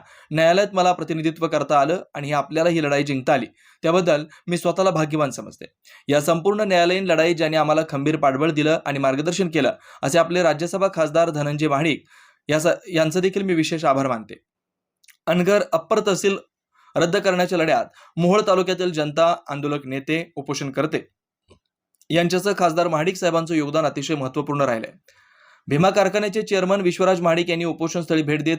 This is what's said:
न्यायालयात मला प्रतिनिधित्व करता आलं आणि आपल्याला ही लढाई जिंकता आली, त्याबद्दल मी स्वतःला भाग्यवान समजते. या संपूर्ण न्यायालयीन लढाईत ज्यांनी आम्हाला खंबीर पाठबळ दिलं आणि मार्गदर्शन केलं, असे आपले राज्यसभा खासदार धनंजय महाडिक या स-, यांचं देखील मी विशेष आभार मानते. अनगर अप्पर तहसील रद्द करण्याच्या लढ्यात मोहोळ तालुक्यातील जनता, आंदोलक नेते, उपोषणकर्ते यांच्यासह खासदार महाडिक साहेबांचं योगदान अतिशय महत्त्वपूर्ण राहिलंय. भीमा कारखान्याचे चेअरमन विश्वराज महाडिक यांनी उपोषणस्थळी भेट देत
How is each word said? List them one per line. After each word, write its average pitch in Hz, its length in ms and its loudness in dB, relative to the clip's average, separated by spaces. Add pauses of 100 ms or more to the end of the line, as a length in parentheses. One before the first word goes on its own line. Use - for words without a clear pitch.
(320)
न्यायालयात 170 420 4
मला 180 180 4
प्रतिनिधित्व 165 560 -4
करता 147 320 0
आलं 160 240 0 (100)
आणि 147 180 -8
आपल्याला 151 380 0
ही 165 140 0
लढाई 143 200 0
जिंकता 143 300 0
आली, 123 120 0 (380)
त्याबद्दल 165 420 2 (220)
मी 170 100 -2
स्वतःला 180 320 0
भाग्यवान 156 400 0
समजते. - 360 -14 (420)
या 143 140 2
संपूर्ण 170 400 0
न्यायालयीन 185 440 2
लढाईत 165 300 2
ज्यांनी 156 220 0
आम्हाला 156 320 2
खंबीर 147 260 0
पाठबळ 151 360 2
दिलं 151 340 2
आणि 139 140 -4
मार्गदर्शन 160 500 -2
केलं, 147 220 0 (320)
असे 139 140 0
आपले 170 260 2
राज्यसभा 170 500 0
खासदार 165 360 0
धनंजय 147 380 -2
महाडिक 143 360 0 (460)
या 151 100 2
स-, 170 80 0 (260)
यांचं 156 260 0
देखील 190 220 0
मी 190 120 -2
विशेष 160 320 -2
आभार 135 220 2
मानते. 113 360 -8 (840)
अनगर 180 340 2 (120)
अप्पर 185 340 0
तहसील 196 300 0 (580)
रद्द 170 220 2
करण्याच्या 180 400 0
लढ्यात 151 280 0 (320)
मोहोळ 180 300 4
तालुक्यातील 185 440 0
जनता, 156 440 0 (140)
आंदोलक 143 360 -6
नेते, 139 500 -6
उपोषणकर्ते 139 720 -6 (1000)
यांच्यासह 175 480 0
खासदार 170 300 2
महाडिक 165 280 -2
साहेबांचं 165 400 -2
योगदान 151 300 0
अतिशय 143 300 -4
महत्त्वपूर्ण 143 460 -4
राहिलंय. 120 300 -2 (760)
भीमा 160 220 4
कारखान्याचे 202 520 0
चेअरमन 190 400 0
विश्वराज 180 400 2
महाडिक 170 280 2
यांनी 170 160 -2
उपोषणस्थळी 160 560 -2
भेट 147 200 -2
देत 156 180 0